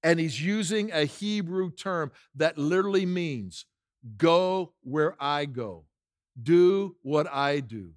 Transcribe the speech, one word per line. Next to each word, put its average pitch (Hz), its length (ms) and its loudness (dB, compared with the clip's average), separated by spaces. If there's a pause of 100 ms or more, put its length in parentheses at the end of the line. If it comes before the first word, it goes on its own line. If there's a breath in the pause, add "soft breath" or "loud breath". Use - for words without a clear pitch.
And 165 160 4
he's 147 220 -2
using 208 500 -2
a 156 140 2
Hebrew 185 640 -4
term 165 420 -6 (220 soft breath)
that 156 220 0
literally 185 480 2
means, 156 640 -6 (500)
"Go 175 640 2
where 151 420 -2
I 147 220 0
go. 110 400 -10 (580)
Do 180 600 4
what 151 280 0
I 143 300 0
do. 104 360 -12